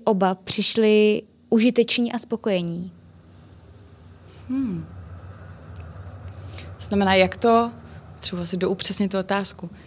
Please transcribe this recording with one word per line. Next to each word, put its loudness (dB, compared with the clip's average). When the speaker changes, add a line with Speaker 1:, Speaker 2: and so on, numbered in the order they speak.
Speaker 1:
oba 4
přišli 2
užiteční 4
a -6
spokojení? -4
Speaker 2:
Hmm. -4
To -14
znamená, 2
jak 4
to, 4
třeba -8
si -6
doupřesnit -2
tu -2
otázku, -4